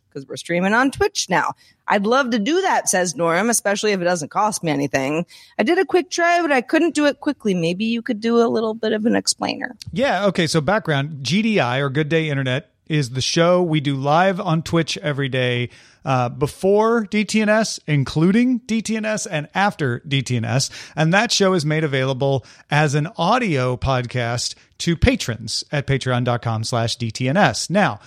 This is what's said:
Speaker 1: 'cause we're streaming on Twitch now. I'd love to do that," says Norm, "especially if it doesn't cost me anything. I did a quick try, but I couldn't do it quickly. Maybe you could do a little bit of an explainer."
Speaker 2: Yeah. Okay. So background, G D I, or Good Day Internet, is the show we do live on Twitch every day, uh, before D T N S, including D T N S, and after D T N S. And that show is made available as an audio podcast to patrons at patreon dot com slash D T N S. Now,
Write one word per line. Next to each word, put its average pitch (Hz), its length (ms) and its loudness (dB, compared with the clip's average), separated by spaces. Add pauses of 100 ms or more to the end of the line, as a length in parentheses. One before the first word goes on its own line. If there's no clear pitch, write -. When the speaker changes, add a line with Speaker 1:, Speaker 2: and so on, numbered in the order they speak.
(120)
Speaker 1:
'cause 139 160 -14
we're - 80 -12
streaming 180 400 -2
on 254 160 4
Twitch - 380 -2
now. 165 240 0 (340)
I'd 196 180 0
love 240 260 2
to 240 80 0
do 302 220 0
that," 262 280 0
says 180 260 0
Norm, 180 340 0
"especially 208 440 0
if 190 80 -2
it 170 40 0
doesn't 175 240 -2
cost 202 340 -2
me 160 80 0
anything. 143 540 0 (320)
I 214 60 2
did 330 160 2
a 349 60 2
quick - 260 0
try, 349 300 2
but 320 100 0
I 277 100 2
couldn't 320 340 0
do 294 100 2
it 277 160 0
quickly. 220 340 -2
Maybe 180 300 -2
you 233 180 -2
could 220 160 -4
do 233 200 2
a 233 100 4
little 220 260 -2
bit 220 160 -2
of 214 160 0
an 202 80 2
explainer." - 600 -4 (160)
Speaker 2:
Yeah. 208 360 0
Okay. 180 180 0
So 160 160 0
background, 147 640 -2
G 160 180 0
D 214 180 2
I, 127 200 0
or 143 100 0
Good 143 200 -2
Day 160 200 0
Internet, 135 400 -2 (180)
is 147 240 0
the 127 100 -4
show 180 420 2
we 156 160 0
do 139 160 -2
live 170 440 2
on 165 220 0
Twitch - 380 -2
every 139 280 -2
day, 123 420 -2 (360)
uh, 127 240 0
before 202 800 2
D 208 160 0
T 214 160 0
N 208 80 2
S, 214 380 0
including 190 720 2
D 220 220 -2
T 220 160 -4
N 214 80 -6
S, 214 220 -4
and 151 280 -6
after 160 520 0
D 139 160 0
T 123 140 -2
N 113 80 -2
S. 120 240 0 (260)
And 160 180 2
that 214 180 2
show 190 220 2
is 156 120 0
made 156 180 0
available 135 600 0 (260)
as 147 240 2
an 151 220 -2
audio 170 600 0
podcast 123 760 -2 (260)
to 170 160 0
patrons - 760 0
at 143 160 -2
patreon 127 360 0
dot 120 200 -2
com 113 200 -2
slash 117 320 -2
D 117 160 -4
T 127 180 -4
N 156 80 0
S. 151 340 2
Now, 160 360 0